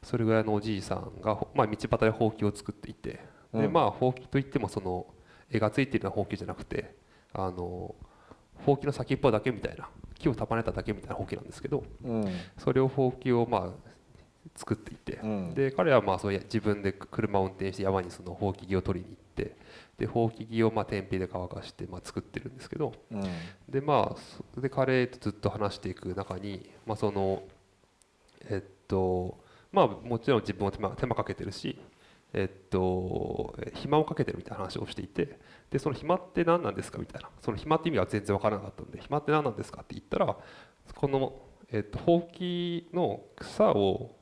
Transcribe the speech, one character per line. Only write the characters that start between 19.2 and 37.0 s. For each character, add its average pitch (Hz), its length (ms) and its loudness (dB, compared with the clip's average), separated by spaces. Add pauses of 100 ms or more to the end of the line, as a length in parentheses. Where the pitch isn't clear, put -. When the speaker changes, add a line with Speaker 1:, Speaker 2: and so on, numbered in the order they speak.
Speaker 1:
て、 - 80 -18 (400)
で、 113 80 -2
ほ 113 200 2
う 113 60 2
き 113 140 -12
木 113 180 0
を、 110 80 6
ま 110 120 0
あ、 - 20 -2
天 98 240 -4
日 95 80 0
で 92 100 0
乾 90 220 -6
か - 140 -10
し - 80 -14
て、 - 160 -12
ま 90 100 -10
あ、 90 60 -12
作 - 160 -6
っ 98 40 -10
て - 160 -8
る - 120 -12
ん - 40 -18
で - 60 -18
す - 80 -16
け - 80 -8
ど、 147 160 -4 (180)
Speaker 2:
う 110 60 -6
ん。 98 60 -4 (440)
Speaker 1:
で、 135 140 -2
ま 143 340 2
あ、 - 40 -16 (360)
そ-、 120 60 -8
で、 135 80 -2
彼 131 380 2
と 127 120 -10
ず - 100 -2
っ - 40 -6
と - 160 -2
話 104 260 -2
し - 40 -14
て 95 100 -6
い 92 60 -6
く 92 180 -6
中 95 240 -6
に、 95 320 -10 (160)
ま 110 80 -2
あ、 - 20 -2
そ 104 160 0
の、 95 300 0 (1000)
え 95 200 -4
っ - 240 -20
と、 92 520 0 (300)
ま 196 140 6
あ、 131 40 6
も 117 300 -2
ち 127 140 2
ろ 123 60 8
ん - 20 6
自 101 140 -4
分 101 100 -2
も 98 80 2
手 - 80 -10
間、 98 120 0
手 - 140 -4
間 120 80 0
か 107 120 -2
け 95 100 -6
て - 80 -10
る 101 80 -6
し、 - 260 -6 (560)
え 98 120 0
っ - 240 -10
と、 92 880 0
え、 - 160 -8
暇 147 240 2
を 151 60 2
か 156 100 -6
け 139 80 0
て - 80 -4
る 98 60 -6
み 90 60 -10
た - 60 -14
い - 20 -8
な - 80 -10
話 95 200 -6
を - 80 -6
し - 80 -10
て - 60 -8
い - 60 -8
て、 - 300 -2 (320)
で、 - 80 -2
「そ 147 120 -2
の 131 60 -4
暇 160 200 0
っ 185 60 -2 (120)
て 175 120 2
何 170 180 4
な 110 80 0
ん 95 40 -4
で 95 60 -6
す - 100 -8
か？」 - 80 -10
み 104 60 -6